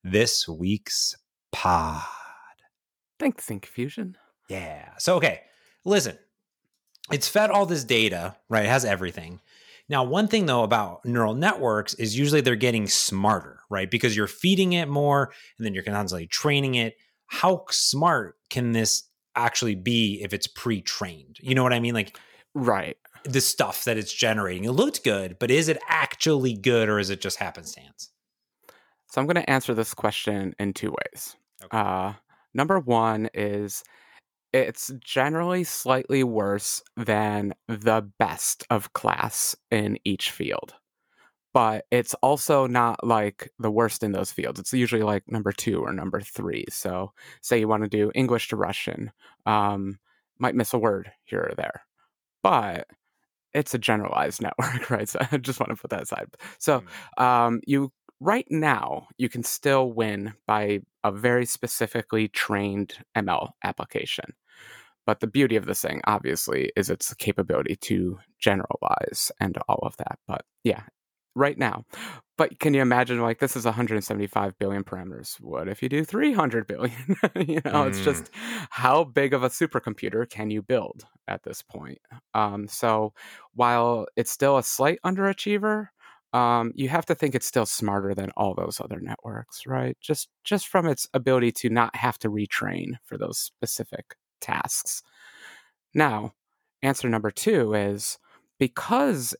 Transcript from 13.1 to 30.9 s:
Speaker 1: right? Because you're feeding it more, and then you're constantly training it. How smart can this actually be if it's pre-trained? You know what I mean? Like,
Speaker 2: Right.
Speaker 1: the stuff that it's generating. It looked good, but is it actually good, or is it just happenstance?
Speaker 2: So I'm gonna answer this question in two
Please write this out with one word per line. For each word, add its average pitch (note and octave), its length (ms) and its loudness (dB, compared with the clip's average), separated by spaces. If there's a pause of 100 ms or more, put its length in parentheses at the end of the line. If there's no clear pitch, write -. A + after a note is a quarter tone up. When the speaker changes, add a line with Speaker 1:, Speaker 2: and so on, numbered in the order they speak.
Speaker 1:
right? G2 220 -2
Because A#2 240 2
you're G#2+ 100 2
feeding F3+ 480 2
it E3+ 140 0
more, C#3+ 460 2 (240)
and A2+ 80 -6
then G2+ 80 -2
you're F#2+ 100 -4
constantly F#2 440 -4
training C#3 480 2
it. A2+ 200 2 (320)
How - 420 0
smart C3+ 680 0 (120)
can A#2+ 220 0
this A2+ 320 2 (320)
actually A#2 400 0
be G#2 480 0
if G2+ 100 -6
it's - 140 -4
pre-trained? F2 920 -6
You C3 140 0
know C3 80 4
what B2 100 4
I A#2 80 0
mean? A#2 120 -2
Like, A2 240 -4 (360)
Speaker 2:
Right. G#2 440 0 (260)
Speaker 1:
the C3 180 0
stuff - 420 -2
that A2+ 140 0
it's G#2 160 -6
generating. G2+ 500 0
It A#2 80 0
looked A#3 320 0
good, G2 360 0
but - 120 2
is D#3 160 4
it D3+ 100 0 (120)
actually C#3 640 2
good, A2 340 4
or G#2+ 100 4
is G2 120 0
it G2 100 -4
just - 180 -6
happenstance? - 760 -12 (960)
Speaker 2:
So - 120 -4
I'm C#3 80 0
gonna F3 140 2
answer C3 320 2
this A2 200 -2
question G2+ 640 -2
in G2+ 160 -2
two - 180 -6